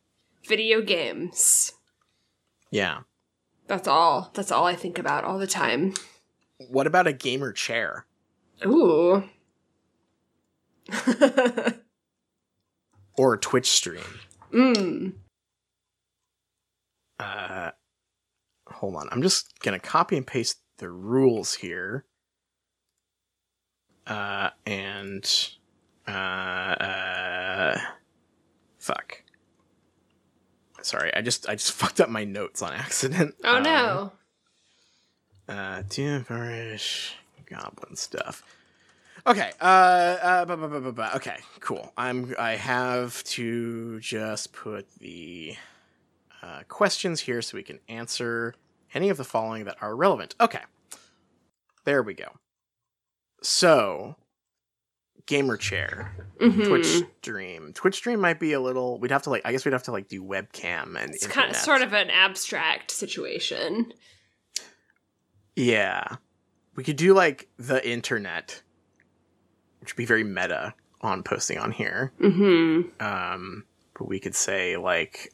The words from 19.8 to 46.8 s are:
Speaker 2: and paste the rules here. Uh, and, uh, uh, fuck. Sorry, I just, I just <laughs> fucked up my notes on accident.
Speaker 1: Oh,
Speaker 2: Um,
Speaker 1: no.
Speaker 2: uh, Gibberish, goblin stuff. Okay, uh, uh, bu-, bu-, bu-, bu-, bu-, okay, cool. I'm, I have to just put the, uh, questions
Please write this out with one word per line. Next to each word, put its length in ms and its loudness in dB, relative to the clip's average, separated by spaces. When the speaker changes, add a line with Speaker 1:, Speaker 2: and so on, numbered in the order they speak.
Speaker 2:
and 100 -4
paste 300 -2
the 100 -10
rules 680 2
here. 480 -8
Uh, 440 -4
and, 840 -2
uh, 40 -8
uh, 1700 -2
fuck. 460 -8
Sorry, 340 -2
I 60 0
just, 280 -4
I 60 -4
just 160 -2
<laughs> 0 -
fucked 300 0
up 80 2
my 160 -4
notes 360 -8
on 120 -6
accident. 600 -2
Speaker 1:
Oh, 120 4
Speaker 2:
Um, 60 2
Speaker 1:
no. 480 2
Speaker 2:
uh, 360 -10
Gibberish, 1300 -6
goblin 460 -16
stuff. 480 -8
Okay, 320 2
uh, 40 -2
uh, 240 4
bu-, 100 -2
bu-, 120 -6
bu-, 140 -4
bu-, 100 -4
bu-, 240 -4
okay, 220 -8
cool. 380 -8
I'm, 400 -4
I 140 0
have 720 -2
to 760 -6
just 540 -6
put 340 -12
the, 560 -14
uh, 240 -16
questions 540 -2